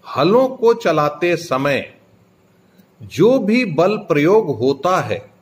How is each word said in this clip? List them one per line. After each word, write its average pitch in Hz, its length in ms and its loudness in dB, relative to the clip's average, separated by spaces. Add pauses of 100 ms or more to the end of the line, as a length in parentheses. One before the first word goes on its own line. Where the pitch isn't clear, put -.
(160)
हलों 214 320 2
को 233 260 0
चलाते 147 640 0
समय 131 600 -4 (1040)
जो 214 360 2
भी 226 260 0
बल 185 320 0
प्रयोग 160 600 0
होता 139 420 0
है 107 300 -8 (120)